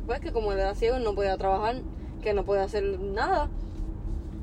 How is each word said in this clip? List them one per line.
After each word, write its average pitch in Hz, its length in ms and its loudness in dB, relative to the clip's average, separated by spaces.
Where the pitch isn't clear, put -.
pues, 247 160 -2
que 339 100 -4
como 220 220 0
él 190 60 0
era 196 160 2
ciego, 233 200 2
él 254 80 0
no 208 120 2
podía 196 220 2
trabajar, 196 440 2
que 208 120 0
no 190 120 2
podía 196 180 4
hacer 196 200 0
nada. 262 500 2